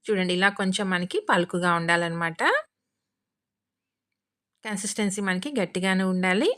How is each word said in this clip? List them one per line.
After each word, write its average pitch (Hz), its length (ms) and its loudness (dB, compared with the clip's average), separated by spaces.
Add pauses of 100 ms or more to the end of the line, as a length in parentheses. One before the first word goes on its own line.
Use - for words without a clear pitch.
చూడండి, 185 280 0
ఇలా 190 160 4
కొంచెం 196 380 -2
మనకి 180 340 -2
పలుకుగా 175 520 2
ఉండాలన్నమాట. 170 680 0 (2250)
కన్సిస్టెన్సీ 202 580 -4
మనకి 185 320 -2
గట్టిగానే 190 500 0
ఉండాలి, 185 540 2